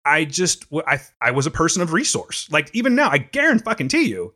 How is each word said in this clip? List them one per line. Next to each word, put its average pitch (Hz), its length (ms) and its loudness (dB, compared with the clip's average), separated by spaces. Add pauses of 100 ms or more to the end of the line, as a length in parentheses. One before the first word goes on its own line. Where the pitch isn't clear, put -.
I 156 220 2
just, 165 360 -2 (100)
w-, 156 160 -4
I, 139 120 0 (220)
I 120 80 2
was 135 160 0
a 156 60 -4
person 175 320 0
of 160 100 -2
resource. - 580 -4
Like, 151 220 0
even 240 220 2
now, 285 160 2
I 143 80 2
guarantee 285 460 0
fucking 214 240 -4
to 330 100 2
you, 101 360 -2